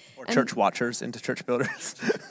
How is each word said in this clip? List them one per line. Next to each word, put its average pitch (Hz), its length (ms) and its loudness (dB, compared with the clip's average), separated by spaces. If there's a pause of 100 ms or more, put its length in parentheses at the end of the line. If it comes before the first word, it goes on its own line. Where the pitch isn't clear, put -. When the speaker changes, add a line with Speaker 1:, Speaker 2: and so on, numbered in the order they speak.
(160)
Speaker 1:
Or 127 100 -14
Speaker 2:
And - 80 0
Speaker 1:
church 127 220 2
watchers 117 460 2
into 117 200 -6
church - 240 -4
builders. - 500 0 (360)